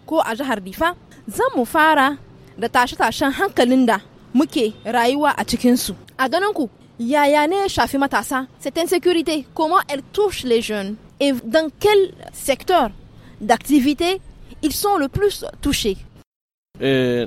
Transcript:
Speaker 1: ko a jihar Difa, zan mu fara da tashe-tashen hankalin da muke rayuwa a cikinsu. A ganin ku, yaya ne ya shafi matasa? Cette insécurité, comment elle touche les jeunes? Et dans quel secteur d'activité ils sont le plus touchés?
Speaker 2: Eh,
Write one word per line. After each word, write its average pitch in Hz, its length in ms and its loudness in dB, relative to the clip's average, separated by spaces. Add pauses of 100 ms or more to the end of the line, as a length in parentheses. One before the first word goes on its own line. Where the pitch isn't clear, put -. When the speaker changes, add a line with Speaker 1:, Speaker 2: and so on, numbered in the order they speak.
Speaker 1:
ko 320 200 -2
a 226 80 -4
jihar 240 260 -4
Difa, 320 340 -4 (360)
zan 415 160 0 (100)
mu 247 80 2
fara 294 500 4 (440)
da 226 100 -4
tashe-tashen 254 640 0
hankalin 262 560 2
da 208 120 2 (360)
muke 240 380 0 (120)
rayuwa 254 520 0
a 202 80 -4
cikinsu. 240 500 0 (240)
A 262 100 0
ganin 370 240 0
ku, 311 160 -4 (300)
yaya 294 480 2
ne 349 160 0
ya 392 60 0
shafi 277 280 -2
matasa? 262 500 -2 (120)
Cette 277 200 -8
insécurité, 330 760 0
comment 330 240 0 (100)
elle 285 140 -6 (100)
touche 403 300 -2
les 240 200 0
jeunes? 208 340 -6 (240)
Et 277 100 2 (140)
dans 311 240 0 (100)
quel 403 320 4 (220)
secteur 277 580 0 (500)
d'activité 285 800 2 (420)
ils 208 100 0
sont 403 260 0
le 277 80 0
plus 392 380 -2 (160)
touchés? 226 360 -2 (840)
Speaker 2:
Eh, 127 460 0